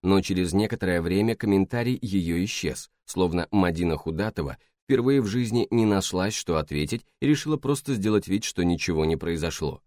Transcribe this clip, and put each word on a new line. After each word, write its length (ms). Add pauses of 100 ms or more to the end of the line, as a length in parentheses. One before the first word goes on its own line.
Но 180
через 320
некоторое 500
время 320
комментарий 640
ее 440
исчез, 460 (140)
словно 460
Мадина 460
Худатова 600 (280)
впервые 360
в 60
жизни 440
не 140
нашлась, 500
что 240
ответить, 460 (160)
и 60
решила 300
просто 380
сделать 340
вид, 160
что 200
ничего 400
не 120
произошло. 720